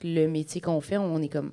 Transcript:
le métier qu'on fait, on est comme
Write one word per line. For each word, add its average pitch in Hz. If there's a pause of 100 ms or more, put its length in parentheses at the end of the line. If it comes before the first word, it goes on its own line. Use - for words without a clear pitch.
le 165
métier 156
qu'on 165
fait, 190
on 170
est 151
comme -